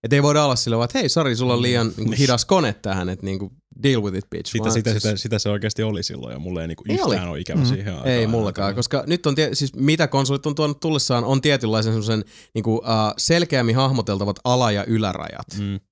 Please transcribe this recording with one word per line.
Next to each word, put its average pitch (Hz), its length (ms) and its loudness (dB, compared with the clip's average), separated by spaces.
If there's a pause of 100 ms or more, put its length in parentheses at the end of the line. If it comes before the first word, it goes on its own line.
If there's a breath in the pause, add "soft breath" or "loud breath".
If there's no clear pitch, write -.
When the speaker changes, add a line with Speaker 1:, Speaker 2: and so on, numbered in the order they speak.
Speaker 1:
Et 117 100 0
ei 143 100 4
voida 147 220 4
olla 131 120 2
sillä 117 200 0
vaan, 117 80 2
että 175 140 -2
hei, 180 100 0
sori, 135 280 2
sulla 123 160 2
on 120 60 2
Speaker 2:
Mm. 120 40 0
Speaker 1:
liian 120 240 2
niinku 104 240 -6
Speaker 2:
Niin. 113 80 -2
Speaker 1:
hidas 127 260 4
kone 160 280 4
tähän, 95 360 -4
et 95 140 -6
niinku 98 300 -6 (300)
deal 127 200 2
with 98 160 -2
it, - 120 -10
bitch. 82 220 -8
Speaker 2:
Sitä, 110 100 -2
Speaker 1:
Vaan 113 100 0
Speaker 2:
sitä, 113 180 0
Speaker 1:
siis 107 120 0
Speaker 2:
sitä, 104 140 0
sitä 107 220 -2
se 104 100 -2
oikeesti 104 340 -2
oli 104 200 -2
silloin 60 300 -10
ja 64 60 -10
mulla 85 240 -6
ei 82 60 -6
niinku 80 200 -10
Speaker 1:
Ei 311 60 -2
Speaker 2:
yhtään 349 160 0 (120)
Speaker 1:
oli. 90 60 -6
Speaker 2:
oo 82 60 -6
ikävä 90 260 -4
Speaker 1:
Mm. 127 60 2
Speaker 2:
siihen 110 280 -2
aikaan 71 140 -6
Speaker 1:
Ei 120 140 2
Speaker 2:
enää 110 80 0
Speaker 1:
mullakaan, 101 360 0
Speaker 2:
tällä. 98 120 -2
Speaker 1:
koska 135 280 -2
nyt 170 200 -2
on 143 80 2
tie-, 147 200 0
siis 143 200 -4
mitä 156 340 2
konsolit 139 380 0
on 151 80 -2
tuonut 147 260 -2
tullessaan, 135 440 0
on 135 160 2
tietynlaisen 113 520 2
semmosen 110 320 0 (300 loud breath)
niinku, 110 300 0
ää, 110 340 0
selkeämmin 139 580 2
hahmoteltavat 104 680 0
ala- 123 280 4
ja 101 120 0
ylärajat. 98 640 -2 (120)
Speaker 2:
Mm. 101 220 -6 (120)